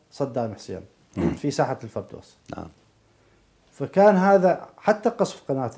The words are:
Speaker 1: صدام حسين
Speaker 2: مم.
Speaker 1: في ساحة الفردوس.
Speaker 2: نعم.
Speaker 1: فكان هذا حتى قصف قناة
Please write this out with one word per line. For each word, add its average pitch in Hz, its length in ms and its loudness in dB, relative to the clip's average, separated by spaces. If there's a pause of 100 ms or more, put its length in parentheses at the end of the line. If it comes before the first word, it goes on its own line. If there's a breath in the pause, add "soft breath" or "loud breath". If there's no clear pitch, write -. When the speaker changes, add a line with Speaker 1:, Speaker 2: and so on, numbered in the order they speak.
(100)
Speaker 1:
صدام 120 440 -6
حسين 92 260 -12 (360)
Speaker 2:
مم. 170 140 -2
Speaker 1:
في - 200 -6
ساحة 131 340 -2
الفردوس. - 520 -14 (200)
Speaker 2:
نعم. 85 120 -12 (1040)
Speaker 1:
فكان 196 440 4
هذا 185 500 4 (120)
حتى 214 300 0
قصف - 400 -4
قناة 135 300 -4